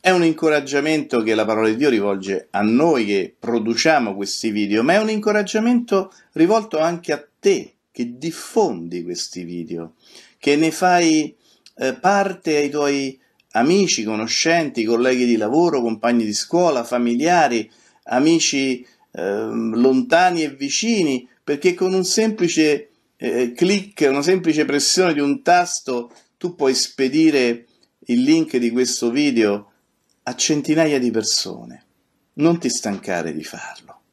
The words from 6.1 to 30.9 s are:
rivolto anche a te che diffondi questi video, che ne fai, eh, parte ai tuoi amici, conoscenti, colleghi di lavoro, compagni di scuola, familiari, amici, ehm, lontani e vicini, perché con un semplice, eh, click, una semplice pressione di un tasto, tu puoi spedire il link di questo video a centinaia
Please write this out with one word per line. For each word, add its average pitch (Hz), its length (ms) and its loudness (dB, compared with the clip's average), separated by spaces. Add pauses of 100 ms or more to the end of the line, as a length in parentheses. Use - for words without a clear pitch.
rivolto 196 460 2
anche 170 340 -2
a 147 100 -6 (160)
te 175 360 0 (180)
che 120 240 -8
diffondi 113 840 -4
questi 87 420 -10
video, 85 520 -10 (420)
che 143 180 0
ne 160 140 2
fai, 165 680 2 (400)
eh, 131 160 -2
parte 185 640 0
ai 143 140 0
tuoi 143 500 -2 (300)
amici, 160 540 2
conoscenti, 120 800 -2
colleghi 123 420 2
di 117 100 2
lavoro, 135 460 2
compagni 117 420 0
di 107 80 -4
scuola, 160 500 0
familiari, 123 880 0 (340)
amici, 135 840 0 (260)
ehm, 110 680 -4
lontani 156 640 2
e 143 60 -6
vicini, 139 800 -2 (140)
perché 147 320 0
con 185 200 -2
un 190 100 0
semplice, 170 840 0 (260)
eh, 120 380 -2
click, 185 540 0
una 139 140 0
semplice 165 420 2
pressione 147 500 0
di 143 40 -2
un 143 240 -2
tasto, 165 720 0 (260)
tu 175 160 -8
puoi 135 220 2
spedire 135 920 2 (400)
il 120 160 2
link 156 340 2
di 120 140 0
questo 123 400 -2
video 113 600 0 (500)
a 123 140 -10
centinaia 151 640 0